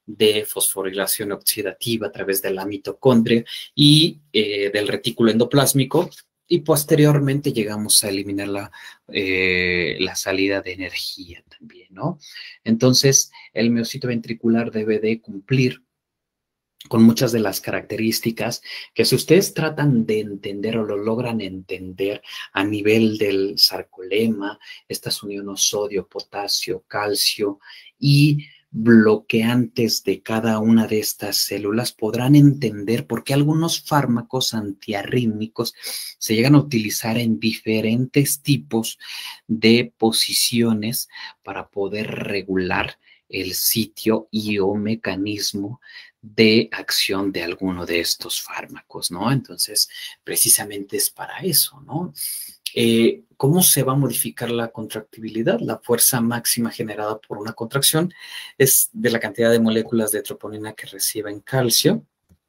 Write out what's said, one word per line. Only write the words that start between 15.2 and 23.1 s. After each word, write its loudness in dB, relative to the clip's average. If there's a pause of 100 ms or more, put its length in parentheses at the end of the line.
cumplir -2 (1080)
con 6
muchas 6
de 0
las -2
características -4 (320)
que 2
si 2
ustedes 4
tratan 2
de 0
entender -6
o 0
lo -4
logran -2
entender -6 (300)
a -2
nivel 2